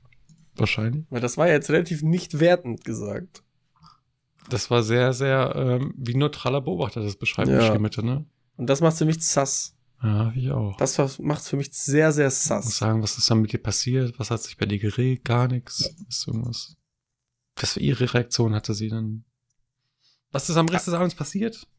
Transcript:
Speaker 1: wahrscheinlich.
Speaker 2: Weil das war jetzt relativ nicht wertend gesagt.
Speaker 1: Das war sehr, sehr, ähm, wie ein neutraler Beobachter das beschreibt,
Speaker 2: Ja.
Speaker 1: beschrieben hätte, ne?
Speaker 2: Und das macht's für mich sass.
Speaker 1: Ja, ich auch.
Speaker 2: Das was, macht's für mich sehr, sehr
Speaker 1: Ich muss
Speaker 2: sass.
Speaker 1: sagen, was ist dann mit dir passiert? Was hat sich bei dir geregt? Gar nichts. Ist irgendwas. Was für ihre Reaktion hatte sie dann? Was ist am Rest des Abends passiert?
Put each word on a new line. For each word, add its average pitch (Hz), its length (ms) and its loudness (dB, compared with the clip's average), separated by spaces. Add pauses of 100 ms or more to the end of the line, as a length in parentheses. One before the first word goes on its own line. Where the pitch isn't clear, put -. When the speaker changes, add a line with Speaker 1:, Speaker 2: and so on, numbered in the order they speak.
(560)
Speaker 1:
wahrscheinlich. 117 540 -2
Speaker 2:
Weil 123 100 -6
das 120 180 -2
war 160 120 4
jetzt 147 200 2
relativ 156 340 0
nicht 160 360 0
wertend 165 460 2
gesagt. 110 580 -8 (1040)
Speaker 1:
Das - 200 -4
war 120 140 4
sehr, 123 300 2
sehr, 135 420 0
ähm, 131 420 0
wie 120 160 -4
ein 131 60 2
neutraler 143 420 0
Beobachter 131 400 -4
das 104 140 -4
beschreibt, - 340 -2
Speaker 2:
Ja. 131 80 4
Speaker 1:
beschrieben 107 280 4
hätte, 107 200 -2
ne? 135 200 -2 (320)
Speaker 2:
Und 120 100 -4
das 139 140 2
macht's 160 180 6
für 170 60 2
mich 160 200 0
sass. - 500 -2 (260)
Speaker 1:
Ja, 110 340 2
ich 131 160 -2
auch. 110 260 -2
Speaker 2:
Das - 220 0
was, 135 200 0
macht's 151 300 -4
für - 80 -2
mich 139 160 -4
sehr, 151 380 2
sehr 147 160 4
Speaker 1:
Ich 131 60 0
muss - 120 -2
Speaker 2:
sass. 110 320 -2
Speaker 1:
sagen, 110 240 2
was 107 160 -4
ist - 140 2
dann 110 100 6
mit 107 120 0
dir - 100 -4
passiert? 123 560 -2
Was 113 120 -4
hat 113 120 -2
sich - 140 -12
bei 110 80 -2
dir 101 140 0
geregt? 123 460 0
Gar 120 220 2
nichts. - 480 -4 (140)
Ist - 180 -6
irgendwas. 117 480 -6 (800)
Was - 180 -4
für - 60 -6
ihre 127 340 2
Reaktion 120 400 2
hatte 107 200 -2
sie 107 160 -4
dann? 110 340 -6 (1080)
Was - 180 -4
ist 165 80 0
am 165 100 6
Rest 175 200 -2
des 180 60 -2
Abends 170 220 0
passiert? 214 520 -6 (120)